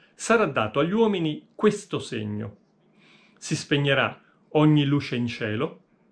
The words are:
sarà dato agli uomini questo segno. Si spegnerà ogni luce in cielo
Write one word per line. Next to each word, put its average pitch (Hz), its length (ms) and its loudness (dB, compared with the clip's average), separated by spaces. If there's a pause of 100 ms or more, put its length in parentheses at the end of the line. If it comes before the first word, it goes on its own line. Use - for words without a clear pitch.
(140)
sarà 220 340 2
dato 127 340 -2
agli 170 100 0
uomini 196 640 0
questo 208 440 -2
segno. 107 580 -8 (800)
Si - 180 -6
spegnerà 139 640 0 (280)
ogni 151 340 6
luce 139 320 0
in 120 120 -2
cielo 117 560 -6 (280)